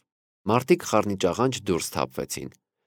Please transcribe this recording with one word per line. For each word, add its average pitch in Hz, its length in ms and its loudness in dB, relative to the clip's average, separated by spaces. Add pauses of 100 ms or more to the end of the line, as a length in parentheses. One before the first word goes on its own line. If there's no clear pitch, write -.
(460)
Մարդիկ 127 420 2
խառնիճաղանջ 104 720 2
դուրս 92 300 -2
թափվեցին։ 67 600 -6 (380)